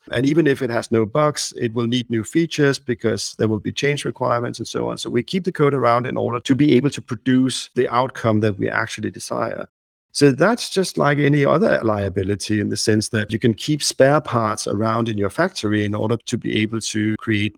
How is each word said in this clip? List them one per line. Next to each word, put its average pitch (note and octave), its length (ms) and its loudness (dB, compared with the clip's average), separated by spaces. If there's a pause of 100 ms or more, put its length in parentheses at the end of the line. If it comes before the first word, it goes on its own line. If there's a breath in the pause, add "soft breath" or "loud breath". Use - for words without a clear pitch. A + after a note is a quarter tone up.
(120)
and A#2+ 140 0
even D#3 200 2
if C#3 160 2
it B2+ 80 -2
has A2+ 220 -4
no A2+ 140 2
bugs, D3 520 -2
it A#2 160 -4
will A#2 140 -2
need A#2+ 220 -2
new A2+ 140 -2
features D3+ 560 0
because A2 580 -4
there A2+ 100 2
will G#2+ 120 0
be - 120 -6
change C#3 340 -2
requirements A#2+ 540 -2
and A2+ 80 -10
so A#2+ 220 -4
on. A#2 80 -6
So A2+ 120 -8
we A#2 140 -2
keep F3+ 220 -6
the F#3 60 0
code C#3+ 220 2
around A#2+ 320 2
in A#2+ 120 -6
order A2+ 240 -2
to C3+ 140 2
be C#3+ 200 6
able B2+ 160 4
to - 100 -10
produce B2+ 760 0
the B2 140 0
outcome A#2 520 0
that G#2 180 0
we A2 100 -2
actually G#2+ 420 -4
desire. A2 560 -6 (440)
So C#3+ 200 4
that's F3 380 2
just - 280 -4
like D3 200 2
any C#3+ 280 4
other C#3+ 380 4
liability G2+ 760 -2
in G#2 100 0
the G#2+ 80 -2
sense G#2+ 320 0
that G#2+ 220 -4
you A2+ 80 -2
can A#2 140 4
keep D3 280 -2
spare C#3+ 400 4
parts A2 460 -2
around A2+ 400 0
in A2 100 -4
your G2+ 120 -2
factory G#2+ 560 -2
in G#2 100 -2
order A2 220 0
to - 200 -6
be A2+ 240 -2
able A2 200 -2
to G#2+ 360 -2
create G#2 400 -2